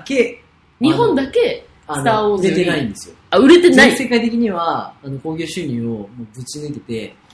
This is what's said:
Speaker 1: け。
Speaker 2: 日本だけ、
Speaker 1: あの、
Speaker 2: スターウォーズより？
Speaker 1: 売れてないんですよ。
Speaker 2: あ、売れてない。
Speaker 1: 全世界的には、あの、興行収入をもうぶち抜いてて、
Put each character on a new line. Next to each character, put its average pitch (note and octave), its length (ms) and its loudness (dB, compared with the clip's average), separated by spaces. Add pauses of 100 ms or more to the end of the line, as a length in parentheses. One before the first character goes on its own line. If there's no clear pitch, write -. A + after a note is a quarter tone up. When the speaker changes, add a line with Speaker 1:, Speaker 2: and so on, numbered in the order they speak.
Speaker 1:
け。 - 380 -2 (380)
Speaker 2:
日 D4+ 120 2
本 A4 220 2
だ C4 140 0
け、 - 380 -2 (200)
Speaker 1:
あ D3 100 -8
の、 C#3 60 -4
Speaker 2:
ス - 20 -2
タ A#3+ 60 2
ー G#3+ 180 0
ウ G#3 60 0
ォ - 0 -
ー G3 40 -2
ズ F#3 100 0
よ E3+ 60 0
り？ F3 80 2
Speaker 1:
売 - 20 -2
れ - 0 -
て F3 60 -2
な E3 60 -2
い C#3 80 -4
ん A2+ 60 -6
で G2 60 -12
す - 120 -16
よ。 - 60 -20 (160)
Speaker 2:
あ、 F3+ 80 2
売 B3+ 100 6
れ F4 140 8
て F4 80 6
な C4 160 6
い。 - 40 6
Speaker 1:
全 - 80 0
世 C4 100 -4
界 A#3+ 120 0
的 A#3 140 -2
に A#3 160 0
は、 D#3+ 520 -4
あ C#3 60 -14
の、 C3+ 120 -8
興 D#3+ 160 -8
行 D#3+ 100 -8
収 E3 200 -8
入 A#2 200 -6
を A#2 40 -6
も G#2+ 140 -8
う G2 40 -18 (280)
ぶ B2+ 80 -14
ち D3 140 -14
抜 D3 100 -10
い D3 40 -8
て - 80 -14
て、 A2 340 -12 (200)